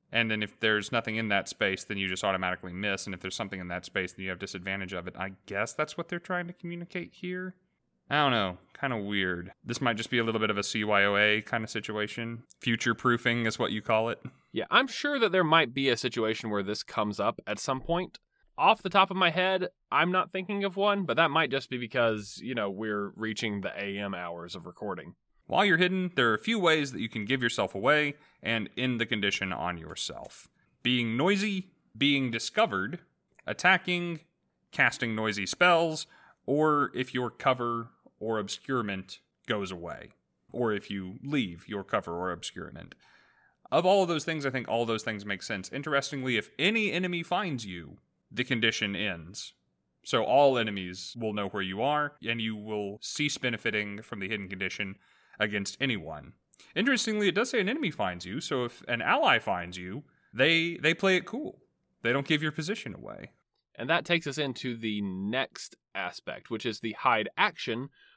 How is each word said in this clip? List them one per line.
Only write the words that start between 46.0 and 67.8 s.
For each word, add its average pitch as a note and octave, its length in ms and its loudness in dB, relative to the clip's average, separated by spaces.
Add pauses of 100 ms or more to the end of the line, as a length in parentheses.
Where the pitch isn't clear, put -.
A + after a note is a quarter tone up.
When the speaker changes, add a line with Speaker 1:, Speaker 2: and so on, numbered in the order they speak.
Speaker 1:
if - 200 -4
any G#3 340 2
enemy F3 300 -2
finds E3 440 -2
you, F2 320 -12 (340)
the A2+ 100 -2
condition A2 540 0
ends. F2 560 -6 (500)
So A#2 220 0
all C3+ 320 6
enemies G2 640 -4
will A2 140 -2
know G2+ 140 -2
where G2 140 -2
you F#2+ 200 -2
are, D3 320 0 (120)
and A#2 140 -2
you A2 160 -2
will G#2 460 -6
cease - 340 -2
benefiting G#2+ 640 -2
from G#2 200 -10
the G2 80 -4
hidden G2+ 200 -4
condition F#2+ 480 -6 (420)
against G#2 400 -2
anyone. D#2+ 540 -4 (420)
Interestingly, G#3+ 540 2
it D#3+ 60 2
does A3+ 160 0
say A#3 100 0
an F#3 80 2
enemy B3+ 220 -2
finds F2+ 340 -4
you, G2+ 160 -6
so B2+ 240 0
if - 240 -8
an A#2 140 -2
ally G3 360 4
finds F2+ 380 -4
you, F#2 280 -8 (280)
they, E3 460 2
they D#3+ 160 2
play F#3+ 220 4
it F#3 100 -2
cool. - 320 -8 (440)
They A#2 100 2
don't C#3 140 0
give D3+ 160 2
your D#3 100 -2
position D#3+ 420 -6
away. - 380 -14 (460)
Speaker 2:
And B2+ 120 -4
that E3 160 2
takes E3+ 200 2
us C#3 120 -6
into C3 360 -2
the A2 280 -2
next G2+ 720 -4 (180)
aspect, - 560 -8
which A2 140 -4
is A2+ 160 -4
the A2+ 120 -4
hide A2 440 2
action, C3+ 540 0 (260)